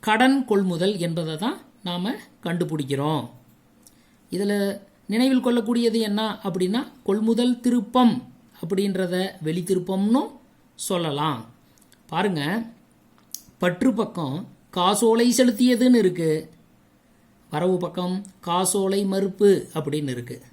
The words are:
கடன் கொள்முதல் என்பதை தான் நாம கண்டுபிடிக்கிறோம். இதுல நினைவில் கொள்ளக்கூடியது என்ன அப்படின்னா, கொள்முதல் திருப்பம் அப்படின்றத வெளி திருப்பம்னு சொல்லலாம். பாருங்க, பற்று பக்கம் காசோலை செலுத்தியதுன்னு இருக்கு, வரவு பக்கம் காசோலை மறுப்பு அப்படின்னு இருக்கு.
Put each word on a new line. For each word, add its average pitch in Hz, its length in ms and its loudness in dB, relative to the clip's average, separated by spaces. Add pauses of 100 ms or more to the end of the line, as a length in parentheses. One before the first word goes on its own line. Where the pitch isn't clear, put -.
கடன் 254 440 2
கொள்முதல் 196 520 0
என்பதை 165 400 -4
தான் 240 220 -4 (240)
நாம 180 320 -6 (280)
கண்டுபிடிக்கிறோம். 151 880 -4 (1000)
இதுல 202 500 -2 (260)
நினைவில் 254 380 2
கொள்ளக்கூடியது 233 560 0
என்ன 214 420 -2
அப்படின்னா, 190 440 -2 (160)
கொள்முதல் 226 580 0
திருப்பம் 240 720 2 (280)
அப்படின்றத 180 680 -2 (100)
வெளி 180 200 -4
திருப்பம்னு 196 600 0 (520)
சொல்லலாம். 147 720 -4 (600)
பாருங்க, 185 600 -2 (920)
பற்று 180 360 0
பக்கம் 170 540 -6 (220)
காசோலை 220 680 2
செலுத்தியதுன்னு 247 580 6
இருக்கு, 170 560 2 (1000)
வரவு 180 260 0
பக்கம் 180 500 -4 (140)
காசோலை 190 640 0
மறுப்பு 190 720 2
அப்படின்னு 147 340 -4
இருக்கு. 123 340 -10 (100)